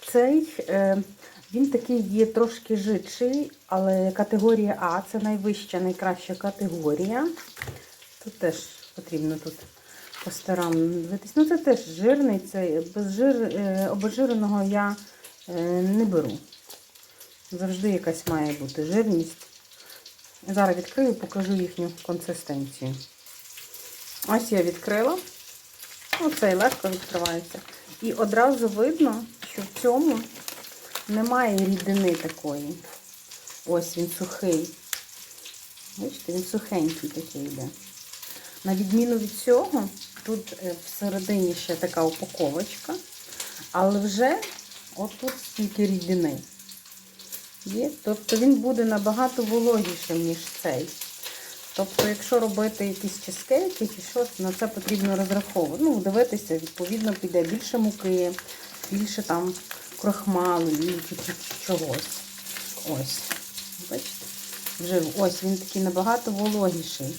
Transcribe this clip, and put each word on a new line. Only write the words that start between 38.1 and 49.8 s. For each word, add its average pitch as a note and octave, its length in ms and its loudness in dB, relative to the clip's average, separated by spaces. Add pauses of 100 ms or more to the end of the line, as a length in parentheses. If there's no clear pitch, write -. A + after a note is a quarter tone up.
На F#3+ 100 2
відміну A3 440 4
від G#3 200 -4
цього, B3 500 4 (340)
тут, A3 300 -6 (120)
е, F3 100 -4 (120)
всередині F#3+ 680 0
ще E3+ 200 -4
така E3+ 280 0
упаковочка, D#3+ 920 -2 (800)
але G3 280 4
вже A3 380 4 (580)
отут G#3+ 360 -6 (200)
стільки G#3 340 2
рідини F3 520 2 (1300)
є. A3+ 240 -2 (120)
Тобто G#3+ 340 0
він C4 180 8
буде A#3 300 2
набагато A3 580 2
вологішим, G#3 800 2